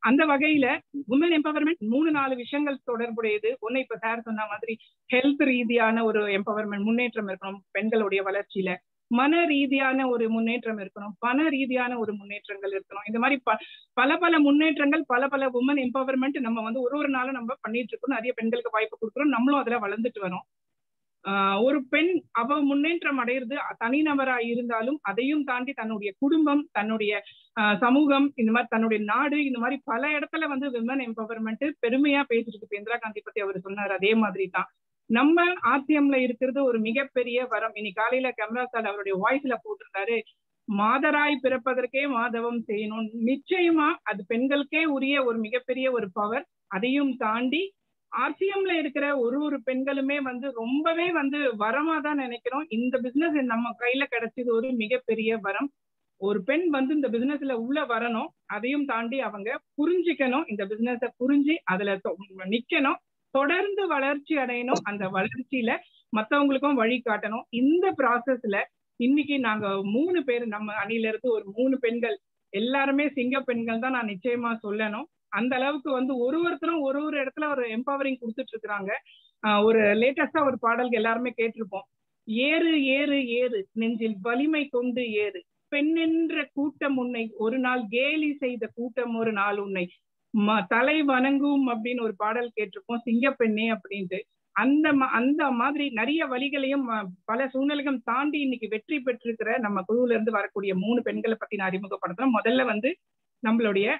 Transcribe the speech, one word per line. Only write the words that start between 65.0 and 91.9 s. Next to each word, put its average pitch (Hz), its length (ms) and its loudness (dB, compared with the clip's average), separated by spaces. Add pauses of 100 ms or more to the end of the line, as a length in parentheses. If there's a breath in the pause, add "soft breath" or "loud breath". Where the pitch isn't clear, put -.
வளர்ச்சியில 247 640 -2 (420 soft breath)
மத்தவங்களுக்கும் 277 600 2
வழி 240 260 2
காட்டணும். 220 500 -4
இந்த 294 420 2
ப்ராசஸ்ல 240 640 0 (420)
இன்னைக்கு 285 400 2
நாங்க 214 260 0 (180)
மூணு 294 400 0
பேர், 240 240 -2
நம்ம 208 260 -6
அணியில 220 360 -2
இருந்து 220 220 -2
ஒரு 208 200 -2
மூணு 254 280 0
பெண்கள், 233 380 -2 (360)
எல்லாருமே 277 560 2
சிங்க 262 320 -2
பெண்கள் 233 380 -2
தான் 254 120 -2
நான் 233 200 -2
நிச்சயமா 240 500 -2
சொல்லணும். 214 460 -4 (220)
அந்த 233 260 -2
அளவுக்கு 277 360 -2
வந்து 262 260 0
ஒரு 254 220 0
ஒருத்தரும் 339 420 0
ஒரு 269 220 0
ஒரு 302 140 -4
இடத்துல 277 320 -4
ஒரு 269 200 -2
empowering 269 500 -2
கொடுத்துட்டு 240 340 -8
இருக்கிறாங்க. 202 380 -6 (520 soft breath)
ஆஹ் 208 200 4
ஒரு 226 160 6 (160)
லேட்டஸ்டா 277 500 2
ஒரு 254 140 2
பாடல் 233 320 2
எல்லாருமே 226 400 0
கேட்டிருப்போம், 220 540 -4 (580)
"ஏறு 330 300 2 (120)
ஏறு 277 320 2 (140)
ஏறு 240 280 0 (120)
நெஞ்சில் 226 500 -2
வலிமை 285 480 0
கொண்டு 247 340 -2 (100)
ஏறு, 208 260 -2 (320)
பெண்ணென்ற 320 840 0
கூட்டம் 277 440 -2
உன்னை 247 260 -2 (140)
ஒரு 226 220 0
நாள் 254 300 0
கேலி 294 440 0
செய்த 247 400 -4
கூட்டம் 240 420 -4
ஒரு 226 160 0
நாள் 202 260 0
உன்னை 196 280 -4 (480)
ம-, 208 340 4
தலை 262 340 4
வணங்கும்" 277 680 2
அப்படின்னு 240 340 -2